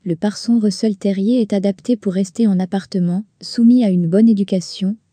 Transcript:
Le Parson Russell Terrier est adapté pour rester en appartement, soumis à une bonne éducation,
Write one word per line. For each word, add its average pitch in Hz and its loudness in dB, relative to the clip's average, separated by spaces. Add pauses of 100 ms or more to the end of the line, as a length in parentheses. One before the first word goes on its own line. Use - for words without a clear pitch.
Le 170 -2
Parson 208 -2
Russell 214 0
Terrier 202 0
est 208 -2
adapté 202 -2
pour 202 -4
rester 196 -2
en 190 2
appartement, 185 -4 (160)
soumis 240 2
à 208 2
une 180 0
bonne 208 4
éducation, 196 -2 (180)